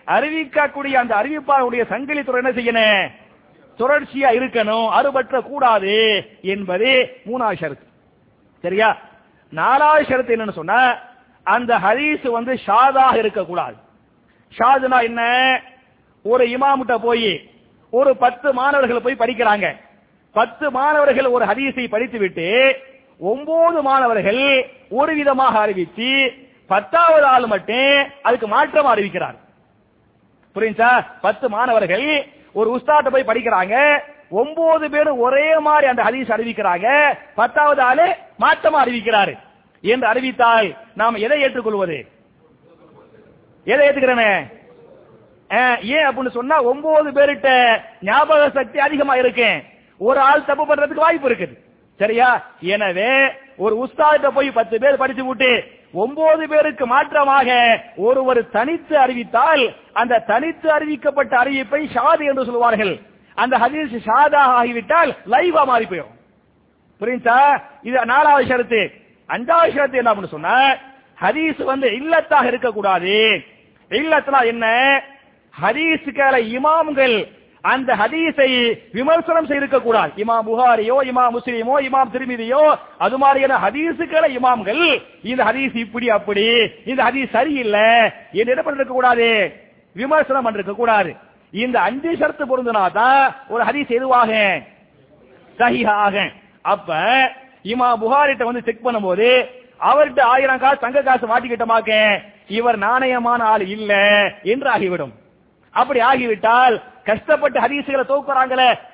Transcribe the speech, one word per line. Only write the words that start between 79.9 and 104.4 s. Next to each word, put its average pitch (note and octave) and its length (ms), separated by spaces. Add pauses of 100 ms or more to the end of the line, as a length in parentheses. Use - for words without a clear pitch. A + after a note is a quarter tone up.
இமாம் A3 300
புகாரியோ, A3+ 540
இமாம் B3 360
முஸ்லிமோ, A#3+ 420
இமாம் C4 340
திருமிதியோ, B3+ 640 (240)
அது G#3+ 200
மாதிரியான C4+ 500
ஹதீஸுக்கார D#4+ 600
இமாம்கள் A#3+ 760 (200)
இந்த A#3+ 220
ஹதீஸ் B3 320
இப்படி A#3 340
அப்படி, G#3 600 (140)
இந்த B3+ 200
ஹதீஸ் B3 260
சரியில்லை A3+ 800 (200)
என்று A#3 240
என்ன D#4+ 60
பண்ணிருக்க C#4 240
கூடாது? A#3 760 (340)
விமர்சனம் C4 560
பண்ணிருக்க G3+ 240
கூடாது. G#3 420 (340)
இந்த A#3+ 300
அஞ்சு C4+ 320
ஷரத்து D4+ 320 (100)
பொருந்தினா A3+ 380
தான் C4 420 (140)
ஒரு A3+ 160
ஹதீஸ் C4+ 240
எதுவாக? A3+ 720 (960)
சஹீஹாக. G#3 760 (300)
அப்ப F3 320 (680)
இமாம் A#3+ 380
புகாரிட்ட C4+ 400
வந்து A#3+ 220
check A#3 220
பண்ணும்போது A3+ 600 (340)
அவர்கிட்ட C4 400
ஆயிரம் C4 380
காசு C4+ 180
தங்க C4+ 260
காசு B3+ 240
மாட்டிக்கிட்டமாக்க A3 920 (280)
இவர் A3+ 320
நாணயமான A#3+ 680
ஆள் G#3+ 220
இல்ல G#3 260 (500)